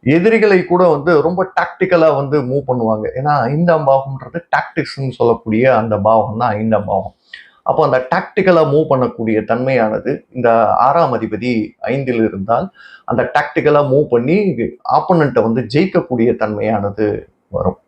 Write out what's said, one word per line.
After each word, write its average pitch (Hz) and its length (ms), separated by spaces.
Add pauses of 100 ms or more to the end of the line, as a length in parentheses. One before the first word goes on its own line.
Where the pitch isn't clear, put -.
எதிரிகளை 196 600
கூட 180 240
வந்து 151 240 (100)
ரொம்ப 180 200 (120)
டாக்டிக்கலா 175 600
வந்து 139 260
மூவ் 135 260
பண்ணுவாங்க. 113 380 (100)
ஏன்னா 139 180 (100)
ஐந்தாம் 156 440
பாவம்ன்றது 135 520 (120)
டாக்டிக்ஸ்ன்னு 135 680
சொல்லக்கூடிய 113 460 (120)
அந்த 110 220
பாவம் 107 420
தான் 120 160
ஐந்தாம் 110 320
பாவம். 98 260 (500)
அப்போ - 200
அந்த 131 160 (100)
டாக்டிக்கலா 185 560
மூவ் 147 240
பண்ணக்கூடிய 117 560
தன்மையானது 117 680 (220)
இந்த 120 160 (280)
ஆறாம் 139 360
அதிபதி 113 380 (300)
ஐந்தில் 120 420
இருந்தால் 110 420 (420)
அந்த - 140 (120)
டாக்டிக்கலா 147 540
மூவ் 139 220
பண்ணி 123 280 (540)
ஆப்போனண்ட்டை 147 520
வந்து 113 220
ஜெயிக்கக்கூடிய 127 720
தன்மையானது 104 720 (440)
வரும். 98 360